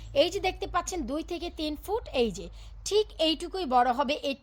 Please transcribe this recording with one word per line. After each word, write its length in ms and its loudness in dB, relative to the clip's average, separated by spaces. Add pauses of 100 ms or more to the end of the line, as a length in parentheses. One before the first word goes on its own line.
(140)
এই 160 6
যে 100 -2
দেখতে 260 -2
পাচ্ছেন 360 -2
দুই 200 -2
থেকে 280 -6
তিন 260 -4
ফুট, 360 -4
এই 180 2
যে 180 -10 (360)
ঠিক 220 4 (120)
এইটুকুই 480 0
বড় 260 6
হবে, 220 2
এর 280 -2